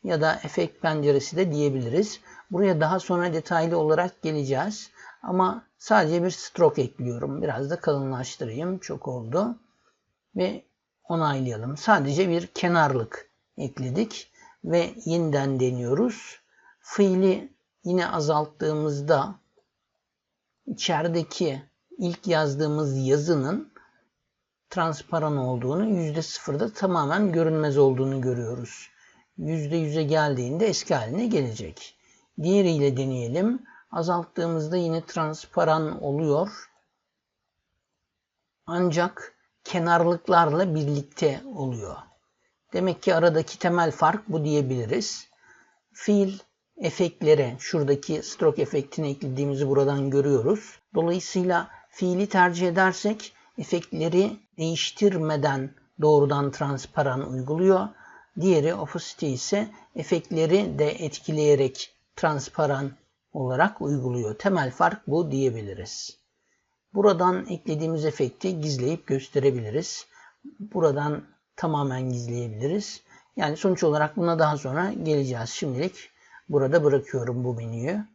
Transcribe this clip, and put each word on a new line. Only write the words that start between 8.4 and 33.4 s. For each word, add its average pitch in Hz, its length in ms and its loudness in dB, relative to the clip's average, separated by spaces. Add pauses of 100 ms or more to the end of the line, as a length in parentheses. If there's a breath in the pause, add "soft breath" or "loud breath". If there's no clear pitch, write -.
Çok 151 300 -10
oldu. 135 500 -4 (760)
Ve 190 280 -4 (440)
onaylayalım. 135 680 -2
Sadece 165 520 2
bir 170 180 0
kenarlık 147 840 0 (260)
ekledik 135 760 -4 (340 soft breath)
ve 170 260 0 (140)
yeniden 143 560 0
deniyoruz. 127 800 -2 (400 soft breath)
Fiili 190 720 2 (320)
yine 180 240 0
azalttığımızda 151 1300 0 (1300)
içerideki 165 960 -2 (360)
ilk 175 280 -4
yazdığımız 151 800 0
yazının 147 680 0 (1000 soft breath)
transparan 156 680 -2
olduğunu, 127 500 -2
yüzde 165 360 0
sıfırda 160 500 -4
tamamen 180 600 0
görünmez 156 460 2
olduğunu 135 420 4
görüyoruz. 123 680 -6 (480 soft breath)
Yüzde 156 380 -4
yüze 156 260 -2
geldiğinde 147 640 0
eski - 280 -2
haline 135 320 -2
gelecek. 117 680 -4 (460 soft breath)
Diğeriyle 160 540 4
deneyelim. 135 640 -2 (280 loud breath)